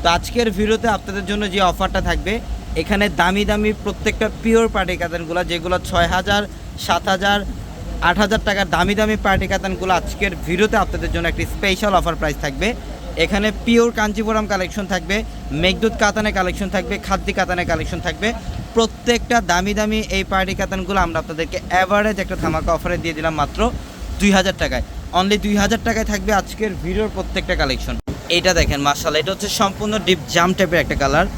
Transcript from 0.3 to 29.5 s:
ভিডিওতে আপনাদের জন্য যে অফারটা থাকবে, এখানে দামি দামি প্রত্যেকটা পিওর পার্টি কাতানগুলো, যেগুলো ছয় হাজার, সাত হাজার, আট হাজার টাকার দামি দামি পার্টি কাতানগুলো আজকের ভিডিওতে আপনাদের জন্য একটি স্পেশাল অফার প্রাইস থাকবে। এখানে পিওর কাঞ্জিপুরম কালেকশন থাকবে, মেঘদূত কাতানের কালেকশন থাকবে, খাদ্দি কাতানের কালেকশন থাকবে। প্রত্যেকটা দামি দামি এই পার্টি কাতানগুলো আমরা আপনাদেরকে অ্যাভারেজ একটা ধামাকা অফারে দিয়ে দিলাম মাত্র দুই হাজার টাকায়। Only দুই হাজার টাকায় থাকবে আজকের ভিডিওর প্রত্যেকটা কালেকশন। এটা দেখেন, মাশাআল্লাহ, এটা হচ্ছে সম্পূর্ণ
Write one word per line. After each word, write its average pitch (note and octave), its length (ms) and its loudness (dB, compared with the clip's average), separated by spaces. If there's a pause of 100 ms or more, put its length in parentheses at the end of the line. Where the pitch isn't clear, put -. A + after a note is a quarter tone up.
ভিডিওতে G#3+ 360 2
আপনাদের G3 380 -2
জন্য G3+ 260 -2
যে G3 100 2
অফারটা F#3 400 2
থাকবে, F3+ 380 0 (360)
এখানে G3+ 340 2
দামি F#3 360 2
দামি G#3+ 280 2
প্রত্যেকটা G#3 560 -2 (140)
পিওর A3+ 240 6
পার্টি F#3 300 0
কাতানগুলো, E3+ 460 -2
যেগুলো E3+ 360 0
ছয় E3+ 280 2
হাজার, F#3+ 360 2 (360)
সাত F3 280 0
হাজার, G3+ 340 2 (600)
আট E3 160 4
হাজার G#3 280 2
টাকার G3 240 0
দামি F3+ 260 2
দামি G#3+ 280 2
পার্টি F#3+ 240 2
কাতানগুলো F#3 460 0
আজকের F3+ 380 -2 (140)
ভিডিওতে G3+ 320 2
আপনাদের E3+ 340 0
জন্য E3+ 160 0
একটি E3+ 180 -2
স্পেশাল G3 500 0
অফার E3+ 200 2
প্রাইস D3+ 260 -2
থাকবে। D#3 320 -2 (440)
এখানে G3+ 340 2 (140)
পিওর A#3 260 4
কাঞ্জিপুরম G#3+ 560 0
কালেকশন F#3+ 400 -2
থাকবে, F#3+ 360 -2 (280)
মেঘদূত F3+ 480 2
কাতানের G#3+ 340 2
কালেকশন F#3 360 -2
থাকবে, F#3 280 -2
খাদ্দি F#3+ 360 -2
কাতানের F3+ 320 0
কালেকশন D#3+ 340 -2
থাকবে। F3+ 340 -2 (400)
প্রত্যেকটা A#3 680 2
দামি F3+ 320 0
দামি G#3+ 360 0
এই F#3+ 140 0
পার্টি F#3+ 320 0
কাতানগুলো F#3+ 440 -2
আমরা E3 200 2
আপনাদেরকে D#3+ 400 -4 (100)
অ্যাভারেজ G3 500 2
একটা F#3 160 -4
ধামাকা E3 380 0
অফারে F3 240 -2
দিয়ে E3 160 -4
দিলাম D#3+ 200 -2
মাত্র D#3 380 0 (480)
দুই G3+ 120 6
হাজার F#3+ 260 4
টাকায়। C3 260 -2 (300)
Only F#3+ 240 4
দুই G#3 180 0
হাজার G#3 280 2
টাকায় A3 220 0
থাকবে G#3 280 0
আজকের G#3 380 -2 (120)
ভিডিওর F#3+ 300 0
প্রত্যেকটা F#3 420 -2
কালেকশন। C3 420 -2 (320)
এটা F3 240 4
দেখেন, D3+ 280 2
মাশাআল্লাহ, D3 380 2
এটা D#3 120 -2
হচ্ছে G3 180 -4
সম্পূর্ণ G#3 480 0